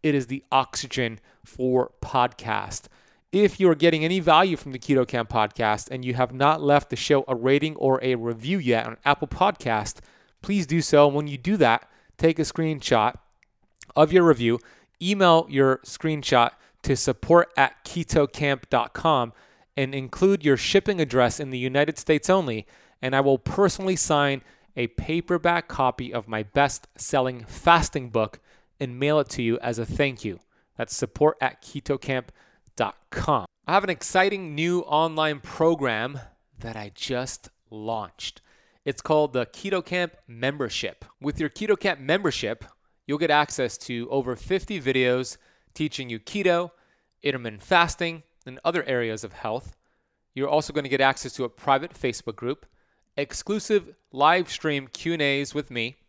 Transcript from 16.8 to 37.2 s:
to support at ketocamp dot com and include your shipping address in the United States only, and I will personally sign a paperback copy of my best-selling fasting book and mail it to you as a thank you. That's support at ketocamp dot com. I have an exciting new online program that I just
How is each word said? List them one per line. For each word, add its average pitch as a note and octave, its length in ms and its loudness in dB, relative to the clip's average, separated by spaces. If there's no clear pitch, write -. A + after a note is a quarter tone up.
to C3+ 140 0
support - 600 2
at - 280 0
ketocamp D3 840 -2
dot A#2 240 0
com B2+ 400 0
and C3+ 180 -2
include D#3 500 0
your C#3 120 6
shipping G3 440 0
address B2 380 2
in C3+ 120 -8
the B2+ 80 -6
United C#3 400 0
States - 300 0
only, C#3+ 380 0
and C3 140 -2
I C3+ 60 4
will C#3 180 4
personally F#3+ 560 0
sign C#3+ 480 0
a B2 120 -2
paperback E3+ 840 -2
copy B2+ 460 -2
of A2+ 120 -6
my G#2+ 160 -6
best-selling B2+ 1040 -2
fasting D#3 640 2
book A2 320 -4
and B2 180 -8
mail D3 200 2
it C#3+ 100 0
to - 140 -6
you A#2 160 0
as A#2 200 -4
a A2+ 60 -4
thank C3 400 -2
you. F#2 140 -8
That's - 180 -8
support D3+ 460 0
at B2+ 180 -4
ketocamp C3+ 680 -6
dot G#2+ 220 -4
com. B2+ 340 -2
I E3 80 -2
have G3 100 4
an F#3+ 60 -4
exciting F#3 640 -2
new E3+ 280 0
online D#3 580 0
program C#3 800 -2
that A2+ 160 -12
I G#2 200 -12
just - 560 -8